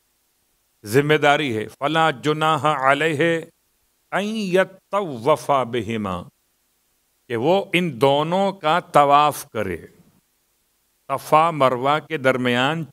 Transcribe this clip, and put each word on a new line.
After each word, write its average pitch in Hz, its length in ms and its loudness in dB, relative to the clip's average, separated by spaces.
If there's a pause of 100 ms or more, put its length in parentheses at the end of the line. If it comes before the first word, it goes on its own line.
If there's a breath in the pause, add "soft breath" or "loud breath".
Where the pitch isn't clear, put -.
(840)
जिम्मेदारी 147 680 2
है, 107 160 -4
फला 160 420 -2 (100)
जुनाह 151 500 0
अलैहि 147 640 0 (800)
अन 185 120 -2 (280)
यतवफ़ा 156 1120 -2
बिहिमा, 107 500 -4 (1120)
कि 117 60 -4
वो 143 180 2 (200)
इन 175 240 0
दोनों 160 560 2
का 160 240 0 (160)
तवाफ़ 147 540 4
करे, 98 280 -6 (1300)
सफ़ा 156 420 2
मरवा 135 480 0
के 151 200 -8
दरमियान 131 720 0